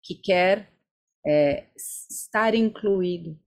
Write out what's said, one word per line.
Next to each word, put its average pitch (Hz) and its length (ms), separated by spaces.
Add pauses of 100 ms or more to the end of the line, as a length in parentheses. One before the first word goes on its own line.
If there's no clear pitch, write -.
que - 140
quer, 190 540 (560)
é, 151 400 (100)
s-, - 360
estar 220 420
incluído. 185 920